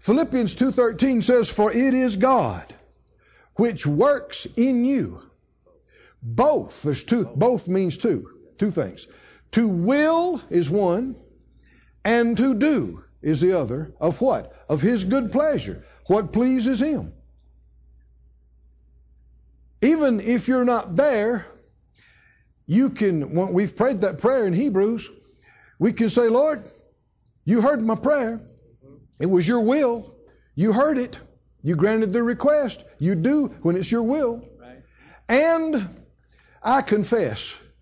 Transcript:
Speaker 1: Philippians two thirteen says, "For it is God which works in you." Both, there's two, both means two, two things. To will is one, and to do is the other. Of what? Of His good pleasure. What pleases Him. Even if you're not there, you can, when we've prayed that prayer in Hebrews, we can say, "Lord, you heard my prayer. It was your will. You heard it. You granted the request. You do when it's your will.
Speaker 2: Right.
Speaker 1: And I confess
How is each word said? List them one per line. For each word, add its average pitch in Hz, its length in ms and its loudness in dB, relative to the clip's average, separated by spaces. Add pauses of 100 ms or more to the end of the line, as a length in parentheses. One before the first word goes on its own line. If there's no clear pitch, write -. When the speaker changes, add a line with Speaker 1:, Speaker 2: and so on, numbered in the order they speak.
Speaker 1:
Philippians 247 540 0
two 254 160 2
thirteen 233 500 0
says, 240 280 2
"For 214 220 0
it 254 220 2
is 254 240 0
God 185 560 0 (840)
which 208 320 0
works 240 580 0 (100)
in 240 300 2
you." 185 360 -2 (1000)
Both, 214 640 -2
there's 143 200 -2
two, 226 220 0
both 190 420 0
means 185 300 -2
two, 175 320 -2 (280)
two 202 140 -2
things. 107 360 -8 (440)
To 226 160 2
will 294 800 0
is 170 200 0
one, 202 460 -2 (880)
and 233 340 2
to 262 160 2
do 202 500 -2 (180)
is 151 200 0
the 180 180 4
other. 135 400 -6
Of 156 220 -2
what? 143 320 -2 (140)
Of 147 140 -2
His 208 220 0
good 220 280 -2
pleasure. 240 540 -2 (220)
What 190 260 0
pleases 247 460 0
Him. 277 340 -2 (2750)
Even 277 380 2
if 240 280 -2
you're 254 180 2
not 226 300 0
there, 233 500 0 (1200)
you 233 220 2
can, 170 440 -2
when 180 200 -2
we've 196 220 -2
prayed 226 260 0
that 185 180 -2
prayer 247 260 0
in 180 80 -2
Hebrews, 214 560 -2 (680)
we 220 160 2
can 226 160 0
say, 233 200 2
"Lord, 277 400 0 (720)
you 220 180 2
heard 269 200 2
my 220 140 0
prayer. 233 460 -2 (800)
It 151 80 -2
was 175 200 4
your 240 140 2
will. 233 540 0 (400)
You 202 180 2
heard 277 240 2
it. 247 200 -6 (440)
You 165 140 -2
granted 214 360 2
the 233 120 0
request. 262 600 0 (160)
You 185 160 0
do 262 320 0 (140)
when 170 140 0
it's 185 160 -4
your 233 120 0
will. 233 460 -4 (100)
Speaker 2:
Right. 123 220 -20 (480)
Speaker 1:
And 302 600 0 (720)
I 262 200 2
confess 208 760 -2 (260)